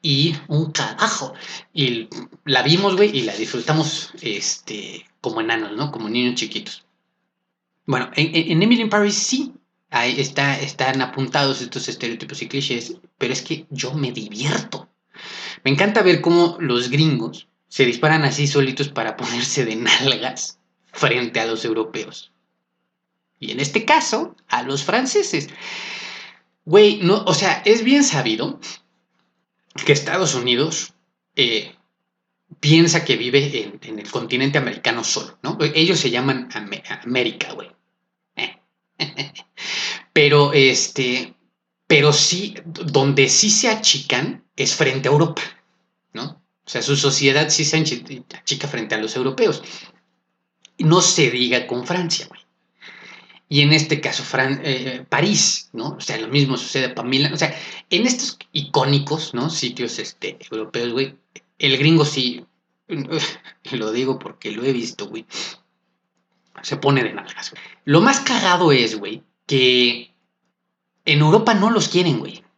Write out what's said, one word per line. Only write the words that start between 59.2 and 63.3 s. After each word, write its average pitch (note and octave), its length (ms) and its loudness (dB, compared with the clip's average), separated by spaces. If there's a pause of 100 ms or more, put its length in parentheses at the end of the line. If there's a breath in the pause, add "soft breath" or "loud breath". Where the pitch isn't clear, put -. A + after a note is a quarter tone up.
¿no? B2+ 160 -2
Sitios, A#2+ 500 -6
este, - 380 -10 (140)
europeos, A#2 420 -6
güey, C3+ 240 -4 (420)
el C3+ 180 2
gringo D3+ 280 6
sí, B2+ 400 -4 (420)
<laughs> - 840 -8